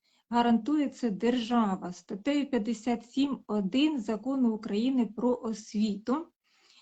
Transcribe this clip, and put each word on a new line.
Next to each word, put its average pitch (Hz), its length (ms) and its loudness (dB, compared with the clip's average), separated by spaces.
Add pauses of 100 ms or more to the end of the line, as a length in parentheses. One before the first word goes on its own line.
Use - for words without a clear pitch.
(300)
Гарантує 240 580 2
це - 220 -2
держава 220 800 0
статтею 277 580 -4
п'ятдесят 233 600 -2
сім 269 360 0
один 254 540 0
Закону 233 540 0
України 220 520 0
про 247 360 0
освіту. 220 840 -2 (560)